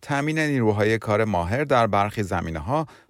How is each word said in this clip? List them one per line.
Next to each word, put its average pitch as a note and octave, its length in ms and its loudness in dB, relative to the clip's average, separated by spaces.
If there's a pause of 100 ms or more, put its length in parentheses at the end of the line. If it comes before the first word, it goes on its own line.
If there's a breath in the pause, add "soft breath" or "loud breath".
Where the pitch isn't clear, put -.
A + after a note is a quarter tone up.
تامین D3 360 -2
نیروهای A2 600 2
کار A2 260 0
ماهر G2+ 400 -2
در B2+ 220 4
برخی G#2 360 0
زمینه‌ها F2+ 640 -4 (240 loud breath)